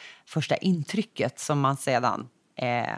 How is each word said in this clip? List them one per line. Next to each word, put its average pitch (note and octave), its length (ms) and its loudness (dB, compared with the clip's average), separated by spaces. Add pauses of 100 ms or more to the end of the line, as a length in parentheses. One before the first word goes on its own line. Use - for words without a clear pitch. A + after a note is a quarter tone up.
(260)
första - 300 0
intrycket F3 840 0
som D3 220 0
man C#3 160 2
sedan... B2 520 0 (280)
Eh, A#2+ 280 0 (140)